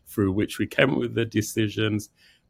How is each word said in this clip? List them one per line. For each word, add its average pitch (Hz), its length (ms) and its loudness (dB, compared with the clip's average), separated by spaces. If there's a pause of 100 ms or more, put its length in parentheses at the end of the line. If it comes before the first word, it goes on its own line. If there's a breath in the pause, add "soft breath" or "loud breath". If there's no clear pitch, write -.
through 98 260 2
which 101 260 -2
we 113 80 0
came 139 240 2
up - 80 0
with 117 160 -2
the 113 100 2
decisions 107 840 -2 (400 soft breath)